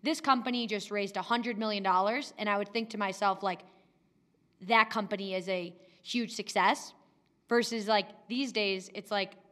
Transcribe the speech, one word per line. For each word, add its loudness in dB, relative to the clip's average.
"This 0
company 2
just -4
raised -4
a -4
hundred 0
million -2
dollars," 2
and -2
I 2
would -2
think -4
to -8
myself, 0
like, -2
"That 6
company -4
is -4
a -4
huge -4
success," 2
versus, 2
like, 4
these -2
days, -2
it's -10
like -2